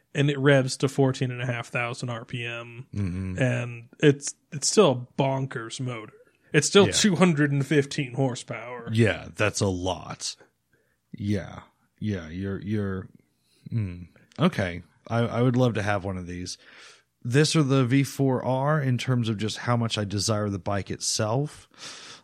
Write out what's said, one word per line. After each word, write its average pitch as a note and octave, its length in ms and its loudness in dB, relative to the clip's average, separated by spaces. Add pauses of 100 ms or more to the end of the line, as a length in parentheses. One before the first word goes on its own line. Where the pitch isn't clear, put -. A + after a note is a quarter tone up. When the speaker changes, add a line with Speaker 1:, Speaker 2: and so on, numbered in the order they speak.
(140)
Speaker 1:
and C#3+ 140 4
it C#3+ 100 0
revs C3+ 400 4
to C3+ 100 2
fourteen C3 420 0
and B2 100 -8
a B2 60 -6
half A#2 220 -4
thousand A#2+ 420 -6
R A#2 160 -8
P A#2+ 180 -8
M. A#2 500 -12
Speaker 2:
Mm-hmm. F#2 440 -4
Speaker 1:
And A#2+ 500 -2 (100)
it's, C#3+ 360 2 (180)
it's C#3+ 160 -4
still F#3+ 220 6
a B2+ 320 -2
bonkers C3+ 580 -4
motor. A#2 320 -8 (400)
It's D3+ 140 4
still F#3+ 220 8
Speaker 2:
Yeah. F#3 40 -2
Speaker 1:
two F#3 240 2
hundred D3 360 4
and C#3 140 0
fifteen C#3 460 0
horsepower. A#2+ 800 -6
Speaker 2:
Yeah, G2 420 2
that's G#2 280 0
a G#2 40 2
lot. F2+ 680 -4 (760)
Yeah. G2+ 500 -4 (380)
Yeah, F#2 300 -4
you're, F#2+ 320 -6
you're, G2 480 -4 (640)
mm. F#2 360 -4 (300)
Okay. F#2 440 0 (260)
I, A#2 120 0
I A#2 220 0
would B2 140 4
love B2 180 4
to G#2 80 -2
have G2+ 220 0
one F#2+ 120 -4
of F2+ 100 -10
these. F2+ 320 -10 (640)
This C#3 320 2
or D#3+ 80 4
the C3+ 220 4
V C3+ 180 4
four C3 420 0
R C3+ 360 0
in B2+ 180 2
terms B2 300 0
of A2+ 100 0
just G#2 200 -4
how A#2+ 180 0
much A#2 220 -2
I G#2 60 0
desire G#2 440 0
the G2 100 -2
bike G2+ 320 -4
itself, A2+ 800 -2 (560)